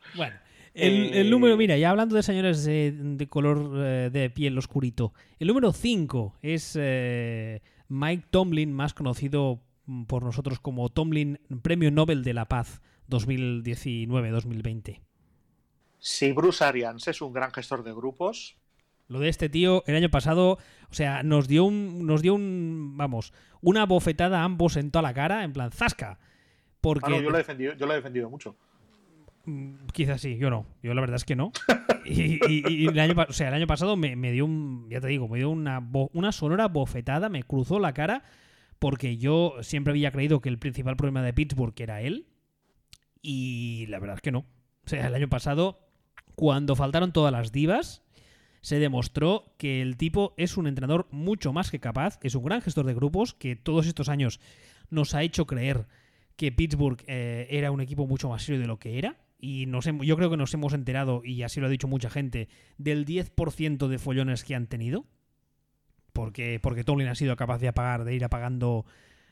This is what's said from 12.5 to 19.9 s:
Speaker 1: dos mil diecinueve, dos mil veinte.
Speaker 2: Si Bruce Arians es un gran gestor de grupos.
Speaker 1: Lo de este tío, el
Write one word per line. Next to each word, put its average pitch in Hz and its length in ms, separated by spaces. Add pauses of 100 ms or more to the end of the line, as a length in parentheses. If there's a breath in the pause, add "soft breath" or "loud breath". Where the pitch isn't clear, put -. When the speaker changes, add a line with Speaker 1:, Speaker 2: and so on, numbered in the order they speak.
Speaker 1:
dos 120 200
mil 123 360
diecinueve, 117 680
dos 113 160
mil 117 160
veinte. 113 400 (960)
Speaker 2:
Si - 320
Bruce 165 320
Arians 120 440
es 165 140
un 135 120
gran 127 180
gestor 123 320
de 110 100
grupos. 135 640 (520)
Speaker 1:
Lo 127 120
de 147 100
este 160 200
tío, 180 380
el 147 80